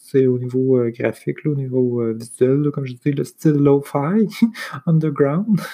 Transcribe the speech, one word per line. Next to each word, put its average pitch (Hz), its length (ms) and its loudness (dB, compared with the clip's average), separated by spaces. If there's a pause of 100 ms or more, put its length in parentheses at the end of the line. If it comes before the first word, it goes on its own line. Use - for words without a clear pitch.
c'est 131 260 2
au 123 120 0
niveau, 127 380 0
euh, 117 140 0
graphique, 117 520 -6
là, 151 80 0
au 143 40 -2
niveau, 127 460 -2
euh, 113 120 -2
visuel, 127 480 0
là, 147 100 0
comme 143 140 -6
je 127 100 -10
dis, 147 160 -2
le 143 120 -4
style - 300 -2
lo-fi, 143 720 2 (240)
<laughs> - 340 -14
underground, 160 720 2 (140)